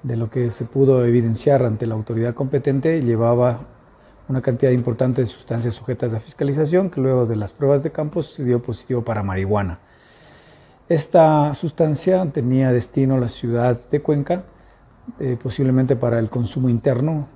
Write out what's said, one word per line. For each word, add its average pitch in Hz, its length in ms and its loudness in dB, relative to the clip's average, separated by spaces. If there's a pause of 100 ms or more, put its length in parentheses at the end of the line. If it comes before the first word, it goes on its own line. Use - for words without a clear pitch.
de 120 160 -4
lo 113 140 -4
que 120 180 -2
se 117 160 -8
pudo 131 400 4
evidenciar 120 600 4
ante 110 200 -2
la 113 80 -4
autoridad 113 400 -4
competente, 139 680 0
llevaba 120 560 2 (680)
una 131 140 -2
cantidad 127 300 2
importante 123 500 0
de 117 60 0
sustancias 117 480 -6
sujetas 120 400 -6
a 110 40 -6
fiscalización, 156 720 -2
que - 100 -6
luego 127 280 2
de 113 80 -2
las 104 180 -6
pruebas 139 300 2
de 160 80 -4
campo 151 320 -4
se - 200 -10
dio 123 160 2
positivo 120 440 -6
para 107 180 -4
marihuana. 95 600 -2 (1080)
Esta 151 640 4
sustancia 170 800 0
tenía 131 380 2
destino 131 460 0
a - 20 2
la 120 100 -2
ciudad 120 580 0
de 147 140 -2
Cuenca, 151 440 -2 (760)
eh, 123 200 -4
posiblemente 131 560 0
para 120 220 0
el 113 140 -2
consumo 127 380 -2
interno. 139 680 0